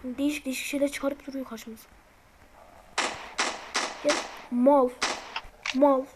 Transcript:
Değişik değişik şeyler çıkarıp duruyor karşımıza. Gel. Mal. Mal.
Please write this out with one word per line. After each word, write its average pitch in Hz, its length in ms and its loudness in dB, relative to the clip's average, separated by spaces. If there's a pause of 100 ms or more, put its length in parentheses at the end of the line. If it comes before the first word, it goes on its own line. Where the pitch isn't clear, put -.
Değişik 277 420 -2
değişik 262 200 -6
şeyler 277 260 0
çıkarıp 277 360 -6
duruyor 269 180 -8
karşımıza. 220 420 -16 (2250)
Gel. 294 120 4 (360)
Mal. 254 380 6 (840)
Mal. 269 300 6 (100)